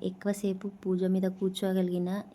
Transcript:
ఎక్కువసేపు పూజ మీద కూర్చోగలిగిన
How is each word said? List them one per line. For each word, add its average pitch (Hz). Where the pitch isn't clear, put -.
ఎక్కువసేపు 196
పూజ 185
మీద 190
కూర్చోగలిగిన 185